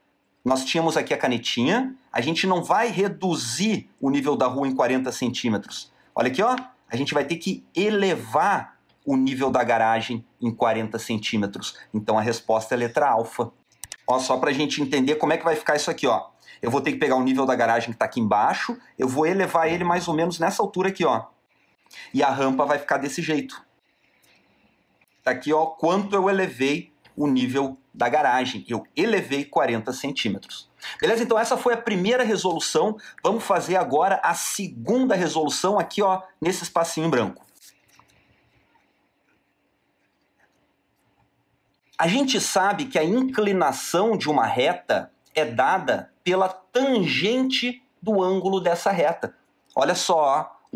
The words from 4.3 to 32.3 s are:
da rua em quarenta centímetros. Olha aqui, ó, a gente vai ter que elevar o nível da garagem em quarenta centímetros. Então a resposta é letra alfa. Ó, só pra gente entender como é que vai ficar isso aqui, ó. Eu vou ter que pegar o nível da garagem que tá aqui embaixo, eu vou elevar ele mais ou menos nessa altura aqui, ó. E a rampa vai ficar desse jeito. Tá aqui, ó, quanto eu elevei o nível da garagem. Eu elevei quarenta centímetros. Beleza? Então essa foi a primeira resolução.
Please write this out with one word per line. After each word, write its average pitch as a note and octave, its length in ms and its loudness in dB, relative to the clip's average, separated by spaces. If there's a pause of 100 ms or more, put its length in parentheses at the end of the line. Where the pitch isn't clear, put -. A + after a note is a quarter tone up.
da B2+ 120 2
rua C3+ 180 -2
em C3 80 -2
quarenta C3 380 0
centímetros. - 800 -4 (200)
Olha A#2+ 140 0
aqui, C3 160 0
ó, B3+ 140 2 (320)
a - 80 -8
gente C#3 180 -4
vai C#3+ 100 2
ter E3 120 -4
que - 280 -6 (100)
elevar F3+ 1040 0 (280)
o C#3 100 0
nível C3 320 0
da B2 140 2
garagem A2+ 640 0 (140)
em A#2 120 -2
quarenta A2+ 460 0
centímetros. G#2+ 800 -4 (140)
Então A2 260 0
a G#2+ 40 2
resposta A2+ 520 -2
é A#2+ 40 0
letra A#2+ 300 2
alfa. A#2 440 -2 (560)
Ó, B2+ 100 2
só B2+ 200 0
pra C#3 140 0
gente D3 300 -2
entender C#3 340 2
como D3+ 160 0
é E3 60 2
que - 60 -10
vai E3 100 2
ficar D3+ 220 0
isso D3 140 -2
aqui, D#3+ 160 -4
ó. A2+ 240 0 (300)
Eu A#2 100 -2
vou C3+ 100 2
ter C3+ 120 -2
que C3 60 -6
pegar C3+ 160 2
o B2+ 80 4
nível C3 240 2
da C3 80 2
garagem A#2 380 0
que - 60 -12
tá A2 80 0
aqui - 120 -6
embaixo, A#2 580 0 (220)
eu C3 80 2
vou C3+ 180 0
elevar E3+ 440 0
ele F3 160 -2
mais F3 240 0
ou D#3+ 60 -2
menos E3 260 -2
nessa G3 200 0
altura F#3+ 280 -2
aqui, G3 160 -2
ó. A#2+ 220 0 (840)
E C#3 120 2
a C3+ 60 4
rampa C3+ 340 0
vai C#3+ 120 2
ficar C#3 200 -2
desse C#3 260 -6
jeito. D3 400 -4 (1600)
Tá C3 80 0
aqui, C3 220 -2
ó, D#3 140 4
quanto G3 500 0
eu F#3+ 120 2
elevei D#3 640 0 (240)
o D3 120 0
nível C3 500 0 (140)
da A#2+ 160 0
garagem. B2+ 580 0
Eu A2+ 180 -4 (120)
elevei D3 480 0
quarenta B2+ 480 0
centímetros. B2+ 760 -6 (320)
Beleza? A3 220 2
Então A3 160 2
essa A3+ 180 2
foi B3 160 2
a A#3 40 2
primeira A#3 480 0
resolução. G#3 720 0 (260)